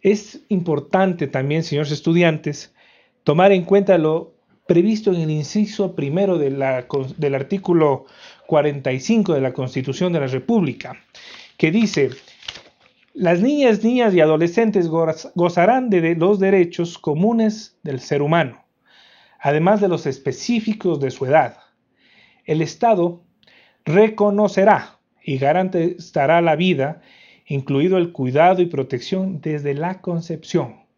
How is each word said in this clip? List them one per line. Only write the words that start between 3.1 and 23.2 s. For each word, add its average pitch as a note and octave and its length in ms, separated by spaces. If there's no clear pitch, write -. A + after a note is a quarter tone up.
tomar F3+ 300
en F#3 120
cuenta F#3+ 340
lo D#3 340
previsto G3+ 460
en F3 80
el D#3 100
inciso F#3 640
primero E3+ 440
de C#3 120
la C3+ 380
con-, C3+ 300
del C#3+ 160
artículo D#3 720
cuarenta C#3+ 460
y C3 80
cinco G#3 340
de C#3 60
la C3 120
Constitución C3+ 600
de D#3+ 80
la C3+ 60
República, C#3 680
que D#3+ 140
dice: F3+ 400
"Las F3 280
niñas, B3+ 440
niñas A#3 300
y F3 60
adolescentes E3+ 680
goz-, D#3+ 460
gozarán F3+ 560
de, F3+ 100
de E3 160
los F#3 240
derechos F3 580
comunes G#3+ 840
del C3+ 180
ser D3 220
humano, D3 420
además E3 400
de G3+ 80
los E3+ 180
específicos F#3+ 920
de C3 100
su - 160
edad. C#3 320
El D#3 160
Estado F3 640